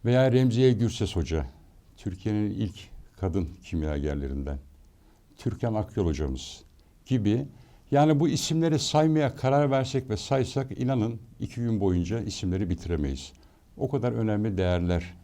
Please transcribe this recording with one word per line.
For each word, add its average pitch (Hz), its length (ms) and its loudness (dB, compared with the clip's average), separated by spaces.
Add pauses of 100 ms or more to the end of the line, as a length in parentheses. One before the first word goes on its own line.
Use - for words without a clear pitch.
Veya 123 280 4
Remziye 127 400 6
Gürses 113 440 0
Hoca, 78 300 0 (500)
Türkiye'nin 104 540 -4
ilk 104 240 -4 (420)
kadın 90 320 -2 (160)
kimyagerlerinden. 71 920 -4 (800)
Türkan 117 380 -4
Akyol 107 320 -2
hocamız 71 560 -4 (440)
gibi. 120 400 0 (440)
Yani 147 300 4
bu 170 80 4
isimleri 160 500 0
saymaya 151 580 2
karar 139 340 2
versek 131 400 0
ve 107 60 -2
saysak 131 640 -2
inanın 117 400 0 (200)
iki 117 200 -8
gün 113 200 0
boyunca 92 400 2
isimleri 95 500 -4
bitiremeyiz. 73 600 -4 (440)
O 135 140 -4
kadar 123 220 0
önemli 107 460 0
değerler 87 640 0